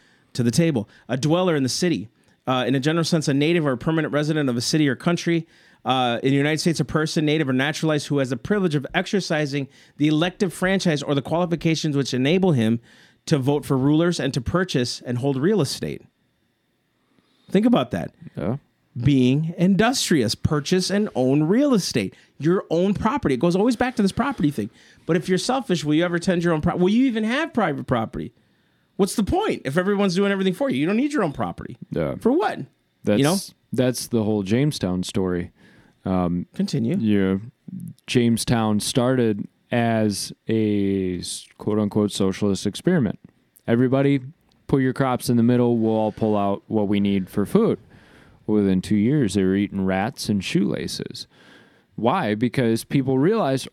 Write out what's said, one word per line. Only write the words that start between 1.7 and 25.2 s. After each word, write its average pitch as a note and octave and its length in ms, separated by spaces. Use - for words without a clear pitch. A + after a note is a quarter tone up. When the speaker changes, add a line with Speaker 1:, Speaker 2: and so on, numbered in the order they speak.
Speaker 1:
Uh, B2+ 220
in C3 80
a C#3 40
general D#3+ 240
sense, D#3 240
a C#3+ 60
native D3+ 320
or C#3 80
a A#2+ 40
permanent D#3 360
resident D3 360
of A#2+ 60
a A#2+ 60
city D3 260
or B2+ 80
country. E3+ 500
Uh, B2 400
in C3+ 60
the C#3 80
United D3 220
States, E3+ 200
a C#3+ 60
person, D#3 400
native D3+ 240
or C3 40
naturalized, D3 540
who C#3+ 120
has C3 100
the C3+ 80
privilege F#3 380
of C3+ 180
exercising D3+ 760
the D3 100
elective E3+ 460
franchise F#3 480
or C#3+ 140
the C#3+ 60
qualifications D#3+ 760
which C3+ 160
enable E3+ 380
him A#2 280
to D#3 120
vote C#3 280
for C#3 120
rulers D#3 420
and C3 140
to C#3+ 80
purchase E3 600
and B2 160
hold C3+ 200
real F3+ 240
estate. D#2 400
Think G#3+ 160
about F#3+ 260
that. - 220
Speaker 2:
Yeah. A2 220
Speaker 1:
Being C#3 560
industrious, F#3 800
purchase E3+ 540
and G3+ 260
own C3 280
real B3+ 300
estate, B2+ 420
your F3 300
own F3+ 240
property. A3 420
It A#2 40
goes F3 160
always A3 200
back B3 220
to A3 40
this F#3+ 100
property A#3 400
thing. G#2 180
But E3 120
if F3+ 120